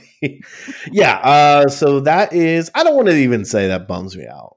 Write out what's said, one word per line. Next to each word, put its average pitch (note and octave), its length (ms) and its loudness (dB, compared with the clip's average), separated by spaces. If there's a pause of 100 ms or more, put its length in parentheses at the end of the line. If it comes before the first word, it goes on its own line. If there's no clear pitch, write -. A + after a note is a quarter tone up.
(220)
<laughs> C#3+ 200 -10 (500)
Yeah, C3+ 260 0
uh, C#3+ 500 4
so C#3 320 0
that D#3+ 340 0
is, E3 400 -2
I D#4 100 0
don't D#4 120 2
wanna A3 160 2
even A#2+ 340 0
say G2 220 -2
that F#2 200 -4
bums F#2 300 -10
me C#2+ 80 -16
out, A#1+ 320 -20